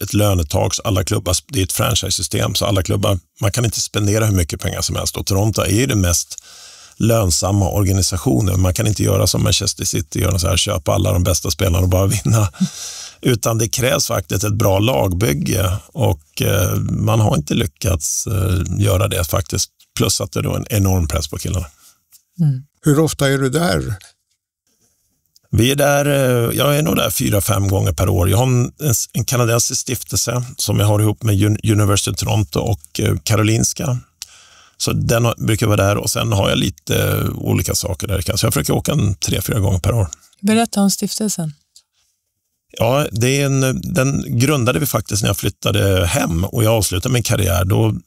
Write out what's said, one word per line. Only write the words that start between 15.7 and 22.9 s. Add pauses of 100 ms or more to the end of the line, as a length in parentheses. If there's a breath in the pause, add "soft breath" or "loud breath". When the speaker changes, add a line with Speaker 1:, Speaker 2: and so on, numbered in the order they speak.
Speaker 1:
och,
eh,
man
har
inte
lyckats,
eh, (200)
göra
det
faktiskt. (260)
Plus
att
det
är
då
en
enorm
press
på
killarna. (760 soft breath)
Speaker 2:
Mm. (220)
Speaker 3:
Hur